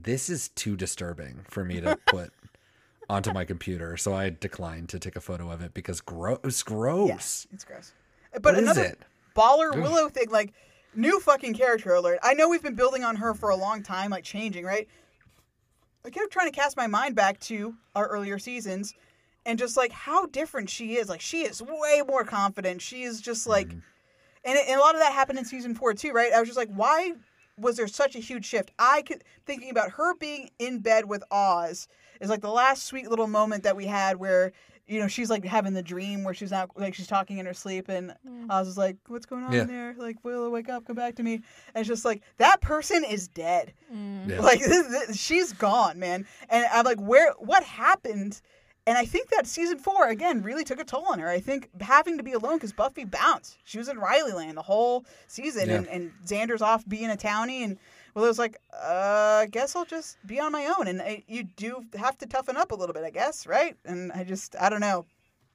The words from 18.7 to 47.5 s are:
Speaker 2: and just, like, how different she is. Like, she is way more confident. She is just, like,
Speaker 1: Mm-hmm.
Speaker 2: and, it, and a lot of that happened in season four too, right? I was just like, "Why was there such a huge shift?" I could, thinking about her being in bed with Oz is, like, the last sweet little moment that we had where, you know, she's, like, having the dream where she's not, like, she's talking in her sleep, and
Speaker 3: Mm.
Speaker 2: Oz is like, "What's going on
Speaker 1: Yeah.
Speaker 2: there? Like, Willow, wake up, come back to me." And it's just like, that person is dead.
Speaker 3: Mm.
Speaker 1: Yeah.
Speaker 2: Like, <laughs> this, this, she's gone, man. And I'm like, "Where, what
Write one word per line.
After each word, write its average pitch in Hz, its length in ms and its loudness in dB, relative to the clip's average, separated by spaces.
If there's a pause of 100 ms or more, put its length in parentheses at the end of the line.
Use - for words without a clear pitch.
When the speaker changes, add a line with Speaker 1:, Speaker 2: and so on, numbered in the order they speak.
Speaker 2:
and 233 140 -2
just, 240 180 -2
like, 247 160 4
how 339 340 0
different 269 440 -6
she 233 260 -6
is. 214 120 0
Like, 170 120 -8
she 330 220 -4
is - 200 -6
way 294 440 2
more 269 180 2
confident. 196 580 -2
She 254 200 -12
is 233 180 -8
just, 226 260 -6
like, 196 220 2
Speaker 1:
Mm-hmm. 85 100 -12 (640)
Speaker 2:
and, 277 140 4
it, 277 100 4
and 269 100 4
a - 20 6
lot 311 140 8
of 311 60 0
that 294 120 6
happened 269 260 0
in 254 60 -6
season 247 300 -8
four 226 200 2
too, 285 180 -4
right? 233 200 4
I 226 80 8
was 233 80 2
just 240 100 -4
like, 220 140 -2
"Why 302 400 2 (460)
was 233 180 0
there 226 120 -2
such 277 260 0
a 247 60 -10
huge 226 260 -10
shift?" 214 320 -4
I 277 240 6
could, - 220 -12 (220)
thinking 262 240 -8
about 220 220 0
her 349 220 0
being 294 440 -12
in 247 220 -6
bed 220 260 4
with 202 240 -6
Oz 180 580 0 (320)
is, 196 100 -4
like, 214 100 0
the 208 100 -6
last 254 360 2
sweet 262 240 -10
little 226 180 0
moment 214 360 0
that 196 120 2
we 196 100 -8
had 196 300 0
where, 185 360 2 (340)
you 208 140 -6
know, 202 80 0
she's, 233 220 -4
like, 214 140 0
having 196 280 0
the 190 100 -2
dream 190 420 -8
where 190 100 -4
she's 190 160 -10
not, 190 180 -2 (100)
like, 190 160 -6
she's 185 120 -12
talking 196 320 -2
in 185 80 -10
her 180 80 -10
sleep, 185 340 -8
and 180 260 -6 (140)
Speaker 3:
Mm. 240 220 -14
Speaker 2:
Oz 190 180 0
is 185 80 -10
like, 190 200 0 (100)
"What's 233 200 -12
going 247 180 -10
on 254 80 -4
Speaker 1:
Yeah. 240 120 4
Speaker 2:
there? 240 320 -8
Like, 233 280 -10
Willow, 240 260 -6
wake 233 180 -6
up, 247 180 -8
come 233 100 -8
back 240 200 -4
to 247 60 -6
me." 226 120 -2
And 226 80 -8 (340)
it's 220 120 -2
just 226 160 -4
like, 220 180 0 (160)
that 359 220 8
person 311 440 0
is 208 240 -6
dead. 170 440 -2 (220)
Speaker 3:
Mm. 202 360 -10
Speaker 1:
Yeah. 175 100 -2
Speaker 2:
Like, 247 200 8
<laughs> 277 40 0
this, 330 240 6
this, 233 300 -4
she's 339 360 0
gone, 202 440 2
man. 185 280 -4 (240)
And 233 220 4
I'm 233 120 6
like, 240 160 2
"Where, 262 380 8
what 311 260 4